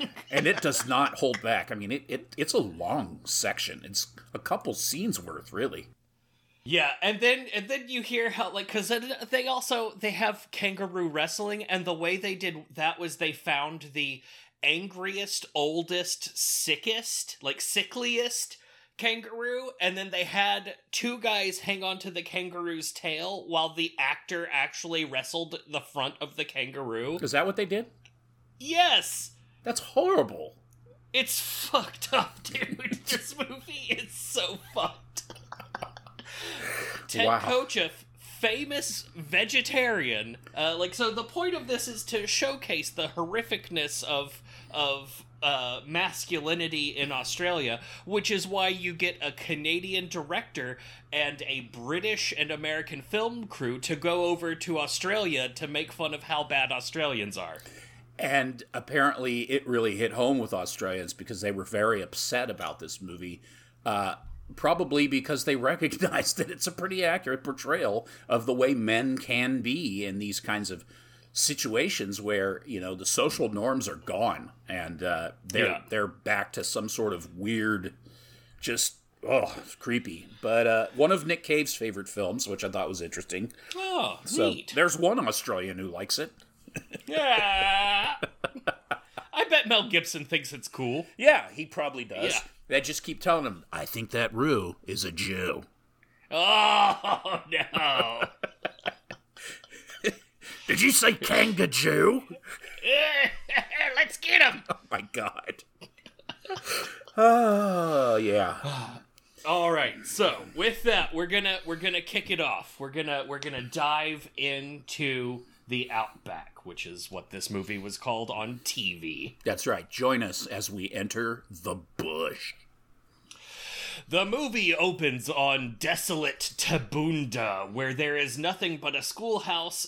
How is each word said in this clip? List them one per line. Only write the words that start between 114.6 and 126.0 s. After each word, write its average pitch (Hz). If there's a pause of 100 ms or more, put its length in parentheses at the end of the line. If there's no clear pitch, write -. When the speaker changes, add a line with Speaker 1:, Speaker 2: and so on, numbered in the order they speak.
Speaker 2:
the 123
Outback, 101
which -
is 87
what 90
this 95
movie 101
was 98
called 117
on 117
T 92
V. 80
Speaker 1:
That's 113
right. 92
Join 127
us -
as 101
we 98
enter 117
the 92 (220)
bush. 80 (1500)
Speaker 2:
The 185
movie 214
opens 147
on 139
desolate 160